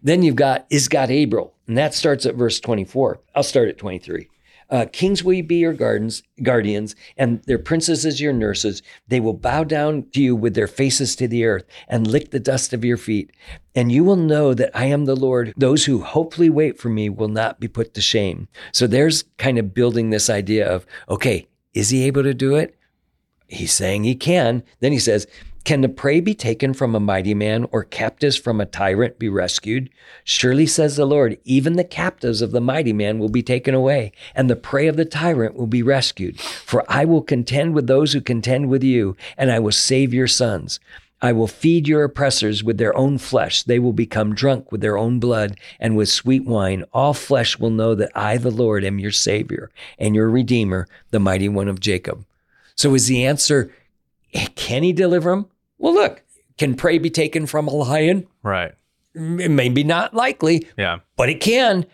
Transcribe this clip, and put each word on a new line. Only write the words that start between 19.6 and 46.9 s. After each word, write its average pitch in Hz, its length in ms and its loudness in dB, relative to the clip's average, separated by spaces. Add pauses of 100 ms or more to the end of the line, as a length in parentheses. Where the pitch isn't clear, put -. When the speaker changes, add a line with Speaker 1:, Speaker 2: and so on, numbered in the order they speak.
Speaker 1:
building 117 360 2
this 107 200 0
idea 104 360 0
of, 92 200 -2 (240)
okay, - 360 -2 (280)
is 101 160 0
he 131 140 2
able 139 180 0
to 135 120 0
do 135 220 0
it? - 180 -2 (720)
He's 85 260 -6
saying 98 320 0
he 123 100 0
can. 127 480 0 (180)
Then 135 120 2
he 139 60 2
says, 107 280 0 (380)
"Can 147 160 0
the 131 80 2
prey 143 320 0
be 202 140 0
taken 127 400 -2
from 123 200 0
a 107 60 0
mighty 98 340 0
man 107 380 0
or 107 120 -2
captives 127 520 -2
from 110 240 -2
a 101 60 -2
tyrant 98 520 0
be 117 120 -4
rescued? 104 580 -4 (340)
Surely, 135 440 2
says 151 300 0
the 147 100 2
Lord, 139 380 2
even 135 320 2
the 180 80 2
captives 127 580 -4
of 113 100 0
the 120 80 0
mighty 131 320 0
man 107 260 -2
will 110 120 0
be 120 120 0
taken 123 320 -2
away, 131 380 0 (220)
and 131 160 2
the 120 60 0
prey 143 320 -2
of 151 80 0
the 160 100 2
tyrant 151 500 -2
will 123 100 -4
be 117 160 0
rescued. 123 580 0
For - 480 -2
I 139 180 2
will 165 160 4
contend 143 520 0
with 143 120 0
those 139 260 4
who 147 80 0
contend 123 480 -2
with 131 140 2
you, 120 340 2 (220)
and 135 120 2
I 113 80 2
will 107 140 0
save 131 400 2
your 127 140 2
sons. 107 540 -2 (420)
I 123 100 2
will 113 140 2
feed 160 420 2
your 151 160 4
oppressors 120 580 -2
with 110 140 0
their 107 180 0
own 139 220 2
flesh. 113 460 -2
They 123 160 0
will 123 160 0
become 110 400 -2
drunk 131 360 -2
with 104 120 -6
their 104 160 0
own 120 200 0
blood 110 380 -2 (240)
and 113 160 0
with 104 140 2
sweet 131 340 0
wine. 98 480 0